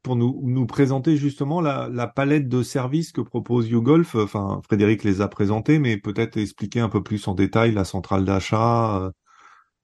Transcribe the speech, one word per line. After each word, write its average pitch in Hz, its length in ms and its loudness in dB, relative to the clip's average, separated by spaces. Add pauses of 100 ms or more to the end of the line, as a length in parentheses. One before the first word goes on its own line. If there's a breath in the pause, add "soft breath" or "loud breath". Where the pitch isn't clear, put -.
pour 123 120 -4
nous, 120 280 0
nous 127 240 -2
présenter 135 480 2
justement 143 440 -2
la, 135 320 -2
la 120 140 -4
palette 139 420 0
de 123 140 0
services 135 500 -4
que - 100 -4
propose 120 460 -2
YouGolf. 127 460 2
Enfin, 98 500 -2
Frédéric 104 400 2
les 98 180 2
a 101 60 2
présentés, 110 520 0
mais 120 180 0
peut-être 107 400 -4
expliquer 104 440 -4
un 113 80 0
peu 104 120 0
plus 101 260 -6
en 104 60 -2
détail 104 380 2
la 101 120 0
centrale 95 420 -2
d'achat, 110 760 0
euh. 95 100 -6 (720 soft breath)